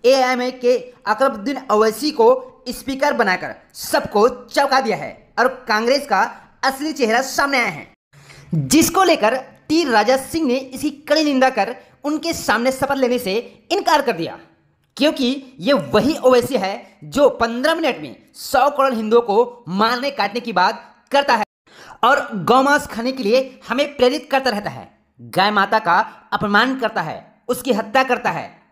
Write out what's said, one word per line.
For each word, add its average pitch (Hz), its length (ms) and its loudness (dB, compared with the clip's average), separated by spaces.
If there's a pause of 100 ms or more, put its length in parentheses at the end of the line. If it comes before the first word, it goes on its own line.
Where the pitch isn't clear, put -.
एआईएमआईएम 254 540 2
के 240 160 4 (300)
अकबरुद्दीन 220 520 -2 (140)
ओवैसी 220 400 0
को 226 160 4 (420)
स्पीकर 269 440 -2
बनाकर 180 400 -2 (220)
सबको 247 540 0
चौंका 277 520 0
दिया 208 160 -2
है 135 140 -10 (280)
और 247 80 4 (200)
कांग्रेस 233 400 -2
का 190 140 0 (420)
असली 269 300 -2
चेहरा 233 300 0
सामने 277 340 -2
आया 233 120 0
है, 147 180 -12 (680)
जिसको 302 500 2
लेकर 262 320 2 (340)
टी 330 160 2
राजा 233 340 2
सिंह 320 280 -4
ने 247 100 0
इसकी 269 320 -6 (140)
कड़ी 302 200 0
निंदा 262 280 2
कर 233 240 -4 (280)
उनके 311 320 -4
सामने 233 360 -2
शपथ 269 260 -2
लेने 247 220 0
से 190 160 -4 (360)
इनकार 359 300 2
कर 240 120 -2
दिया, 147 240 -8 (600)
क्योंकि 277 600 -2
ये 226 140 2
वही 214 440 0
ओवैसी 247 400 2
है 196 180 -4 (300)
जो 247 300 4
पन्द्रह 240 400 -2
मिनट 294 260 -2
में 123 140 -14 (200)
सौ 262 340 2
करोड़ 269 240 0
हिंदुओं 220 300 2
को 226 460 0
मारने 240 440 0
काटने 208 260 -4
की 233 140 -8
बात 196 300 0 (280)
करता 277 240 2
है 214 80 -2 (600)
और 269 240 4 (180)
गौ 254 180 6
मांस 285 240 2
खाने 233 240 -6
के 262 120 -8
लिए 254 440 0
हमें 277 200 -2 (100)
प्रेरित 254 340 2
करता 269 180 0
रहता 202 200 -6
है, 120 220 -14 (280)
गाय 165 320 0
माता 202 280 2
का 180 200 2 (340)
अपमान 214 420 2
करता 220 260 -4
है, 156 240 -10 (240)
उसकी 254 240 -4
हत्या 214 300 0
करता 240 280 -2
है। 135 200 -10 (200)